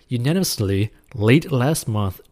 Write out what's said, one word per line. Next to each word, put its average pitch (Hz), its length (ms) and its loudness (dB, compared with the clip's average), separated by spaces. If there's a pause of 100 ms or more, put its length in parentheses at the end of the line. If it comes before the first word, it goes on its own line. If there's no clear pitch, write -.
unanimously 120 840 -2 (240)
late 120 360 4
last 143 360 -2
month 104 340 -4 (100)